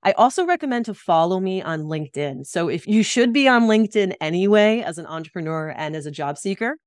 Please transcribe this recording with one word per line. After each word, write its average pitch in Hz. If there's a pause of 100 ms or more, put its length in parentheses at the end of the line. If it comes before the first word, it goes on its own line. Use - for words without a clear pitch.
I 196
also 262
recommend 269
to 214
follow 175
me 190
on 160
LinkedIn. 147
So 170
if 156
you 214
should 240
be 269
on 240
LinkedIn 214
anyway 208
as 170
an 170
entrepreneur 160
and 156
as 147
a 151
job 143
seeker. 226